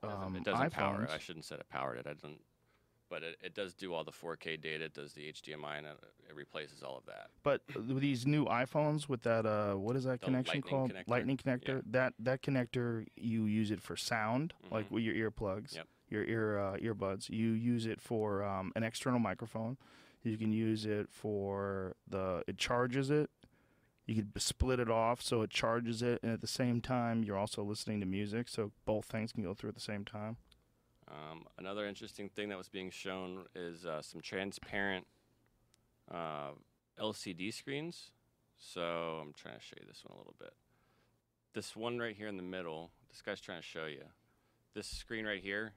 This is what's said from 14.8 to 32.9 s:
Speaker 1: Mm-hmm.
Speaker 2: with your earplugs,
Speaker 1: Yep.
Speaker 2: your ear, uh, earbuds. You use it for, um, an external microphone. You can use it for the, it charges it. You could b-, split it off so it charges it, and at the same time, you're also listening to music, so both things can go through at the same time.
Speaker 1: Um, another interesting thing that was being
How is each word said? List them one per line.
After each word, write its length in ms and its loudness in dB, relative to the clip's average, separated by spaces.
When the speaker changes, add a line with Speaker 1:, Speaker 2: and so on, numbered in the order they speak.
Speaker 1:
Mm-hmm. 80 -4
Speaker 2:
with 100 4
your 260 2
earplugs, 440 -4
Speaker 1:
Yep. 140 -8
Speaker 2:
your 160 2
ear, 340 2
uh, 200 2
earbuds. 500 0
You 220 4
use 340 4
it 160 -2
for, 440 2
um, 320 0
an 60 2
external 380 2
microphone. 560 0
You 160 2
can 140 4
use 340 4
it 240 0
for 840 0
the, 380 0
it 100 -2
charges 540 2
it. 180 6
You 80 0
could 180 2
b-, 80 -4
split 400 2
it 100 2
off 300 6
so 220 4
it 80 2
charges 520 2
it, 200 4
and 100 2
at 80 0
the 60 -6
same 340 4
time, 440 2
you're 120 0
also 260 0
listening 380 0
to 60 0
music, 420 0
so 240 -2
both 180 2
things 280 -4
can 120 -2
go 80 -2
through 160 -6
at 60 -6
the 80 -14
same 220 -4
time. 340 -8
Speaker 1:
Um, 360 -12
another 280 -4
interesting 440 -8
thing 180 -4
that 100 -4
was 100 -12
being 220 -6